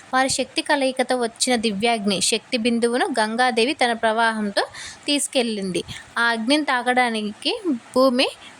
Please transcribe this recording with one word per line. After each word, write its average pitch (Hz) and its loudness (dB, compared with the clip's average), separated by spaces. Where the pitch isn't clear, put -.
వారి 262 2
శక్తి 262 -4
కలయికతో 262 0
వచ్చిన 247 0
దివ్యాగ్ని 208 0
శక్తి - -2
బిందువును 233 0
గంగాదేవి 233 2
తన 240 0
ప్రవాహంతో 220 0
తీసుకెళ్ళింది. 220 -2
ఆ 233 0
అగ్నిని 233 2
తాకడానికి 247 0
భూమి 262 2